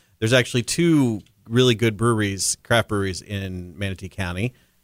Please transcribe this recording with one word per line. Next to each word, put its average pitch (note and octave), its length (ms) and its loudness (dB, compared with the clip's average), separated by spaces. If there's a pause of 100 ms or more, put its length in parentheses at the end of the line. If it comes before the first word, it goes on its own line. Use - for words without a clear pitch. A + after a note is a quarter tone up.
(180)
There's A2 160 2
actually B2 300 2
two C#3+ 580 2 (260)
really B2 260 4
good A2 220 0
breweries, G#2+ 680 0
craft A#2 260 0
breweries G2 340 -4
in F#2 560 -8
Manatee F#2+ 320 -8
County. F#2+ 420 -6 (320)